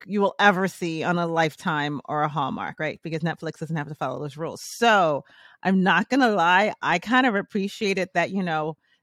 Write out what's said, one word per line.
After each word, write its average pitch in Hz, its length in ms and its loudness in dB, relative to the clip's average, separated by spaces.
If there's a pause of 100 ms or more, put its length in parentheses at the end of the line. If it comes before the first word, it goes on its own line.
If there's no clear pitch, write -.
you 202 160 -2
will 196 180 2
ever 190 280 4
see 165 360 -4
on 175 140 2
a 170 80 0
Lifetime 160 800 -2
or 151 180 -2
a 156 60 2
Hallmark, 135 500 -4
right? 156 240 -6
Because 160 180 -6
Netflix 160 380 -6
doesn't 160 160 -6
have 151 120 -6
to 151 80 -12
follow 135 240 -6
those 143 180 -10
rules. 151 240 -8
So 185 640 2 (380)
I'm 190 200 2
not 180 260 2
gonna 254 200 4
lie, 185 520 4
I 165 180 0
kind 254 260 2
of 240 100 2
appreciated 196 760 -2
that, 170 180 0
you 190 120 -2
know, 156 340 -4 (260)